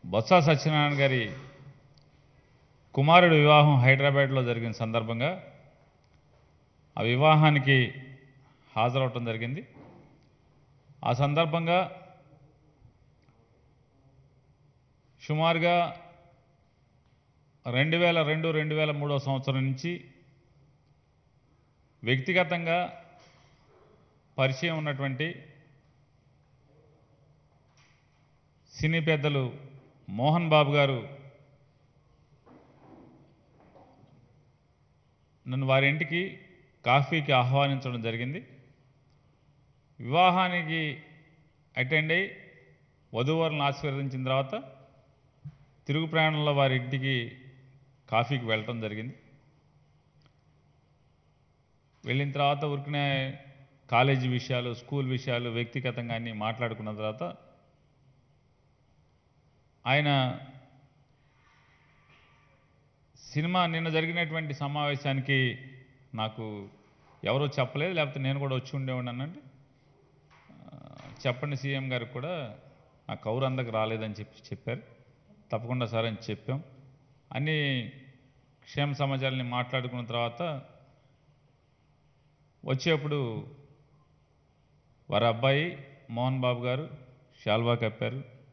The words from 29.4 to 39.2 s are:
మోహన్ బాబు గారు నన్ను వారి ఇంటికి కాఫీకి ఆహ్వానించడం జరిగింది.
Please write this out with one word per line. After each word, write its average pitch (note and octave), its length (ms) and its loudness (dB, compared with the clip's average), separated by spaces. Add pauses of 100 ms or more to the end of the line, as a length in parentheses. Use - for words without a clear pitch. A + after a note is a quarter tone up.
మోహన్ D#3 400 0
బాబు D3+ 220 6
గారు C3+ 460 0 (4000)
నన్ను C3 200 -2
వారి C3+ 200 6
ఇంటికి E3 520 -2 (460)
కాఫీకి C#3+ 460 4
ఆహ్వానించడం C3 720 2
జరిగింది. A#2+ 460 -6 (1500)